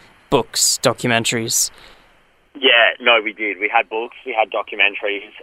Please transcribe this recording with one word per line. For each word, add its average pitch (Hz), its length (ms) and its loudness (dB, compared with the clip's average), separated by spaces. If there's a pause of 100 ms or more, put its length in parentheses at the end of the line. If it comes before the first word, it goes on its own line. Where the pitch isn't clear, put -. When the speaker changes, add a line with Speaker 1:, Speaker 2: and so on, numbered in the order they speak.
(300)
Speaker 1:
books, - 520 0
documentaries. 113 880 0 (840)
Speaker 2:
Yeah, 120 360 4 (100)
no, 120 200 4
we 107 120 -6
did. 101 260 -6
We 104 100 -2
had 113 200 0
books, 113 360 -8
we 131 80 -10
had 110 180 0
documentaries. 101 800 -4 (120)